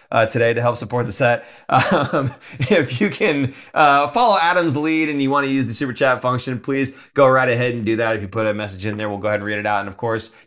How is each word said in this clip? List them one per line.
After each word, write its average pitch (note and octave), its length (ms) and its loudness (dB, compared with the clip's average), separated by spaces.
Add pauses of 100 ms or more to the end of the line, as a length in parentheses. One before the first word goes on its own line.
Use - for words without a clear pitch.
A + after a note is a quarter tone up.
(100)
uh, A2+ 160 2
today A#2 280 0
to A#2 60 -2
help A#2+ 160 0
support A#2+ 300 -4
the A2 60 -6
set. A#2+ 380 0
<laughs> - 40 -20 (140)
Um, C#3 640 0 (260)
if C#3 420 0
you G#3 100 2
can, C#3+ 440 -2 (180)
uh, C#3+ 360 4
follow A#3 320 4
Adam's E3+ 360 2
lead D#3 340 0
and C#3+ 120 -4
you C3+ 80 0
wanna C#3 180 0
use C3+ 180 0
the B2 80 -4
super C3 180 -4
chat B2+ 300 0
function, B2+ 360 -2
please C3+ 400 -4 (140)
go C3 160 6
right C3 200 4
ahead B2 260 0
and A#2 120 -6
do A2 100 2
that. A2+ 200 0
If G#2 60 -8
you G2+ 60 -10
put A2 180 -2
a G#2+ 80 0
message G2+ 320 -8
in G#2+ 100 -4
there, G#2+ 120 -6
we'll G2+ 100 -6
go G2+ 100 -4
ahead G#2 120 0
and G2+ 60 -8
read G#2 120 -4
it G#2 80 -4
out. G#2 140 0
And G2+ 80 -8
of F#2+ 80 -12
course, A2+ 380 -4 (120)